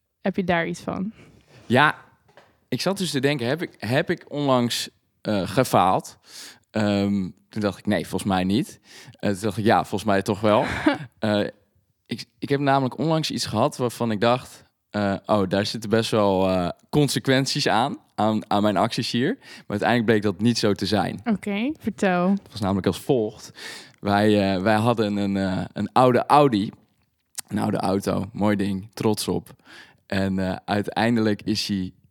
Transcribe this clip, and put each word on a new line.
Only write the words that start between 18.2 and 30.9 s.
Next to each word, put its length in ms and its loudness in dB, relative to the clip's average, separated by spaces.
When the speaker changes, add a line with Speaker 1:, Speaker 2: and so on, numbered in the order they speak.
Speaker 2:
aan 120 2
mijn 140 2
acties 340 0
hier. 280 -2
Maar 280 -20
uiteindelijk 440 0
bleek 120 4
dat 180 -2
niet 180 2
zo 140 2
te 140 -2
zijn. 380 -2
Speaker 1:
Oké, 540 -4
vertel. 520 0
Speaker 2:
Het 200 -2
was 100 -12
namelijk 260 0
als 140 -2
volgt. 520 -2
Wij, 560 4
eh, 60 -2
wij 120 4
hadden 420 2
een, 200 0
eh, 360 -2
een 200 -6
oude 340 4
Audi. 440 4
Een 100 -4
oude 200 -2
auto, 540 -2
mooi 240 0
ding, 380 -4
trots 340 -2
op. 200 -4
En, 320 -2
eh, 260 -2
uiteindelijk 800 0